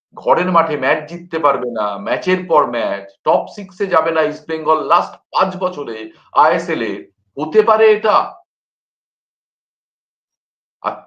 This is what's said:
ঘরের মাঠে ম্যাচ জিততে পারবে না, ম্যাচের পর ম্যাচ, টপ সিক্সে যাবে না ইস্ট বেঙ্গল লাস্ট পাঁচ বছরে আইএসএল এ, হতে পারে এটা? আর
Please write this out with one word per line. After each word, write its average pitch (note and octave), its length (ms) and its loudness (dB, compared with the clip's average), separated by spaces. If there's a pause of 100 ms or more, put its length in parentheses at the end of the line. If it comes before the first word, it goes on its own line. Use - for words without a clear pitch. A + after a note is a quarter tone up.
(140)
ঘরের F3+ 380 0
মাঠে D3+ 240 2
ম্যাচ C3+ 340 -2
জিততে E3+ 280 -8
পারবে C3 320 0
না, G#2 280 -4
ম্যাচের F3 500 -2
পর C#3+ 220 2
ম্যাচ, G2+ 420 -4 (120)
টপ - 300 0
সিক্সে G3 320 -8
যাবে E3 240 2
না D#3+ 120 2
ইস্ট D3 240 -4
বেঙ্গল D#3 380 0
লাস্ট E3 300 2
পাঁচ F3+ 420 -2
বছরে C3 560 -8 (200)
আইএসএল D#3+ 500 2
এ, G2+ 280 -6 (280)
হতে D#3 240 2
পারে A3 300 6
এটা? G#3 420 0 (2500)
আর - 100 -6 (140)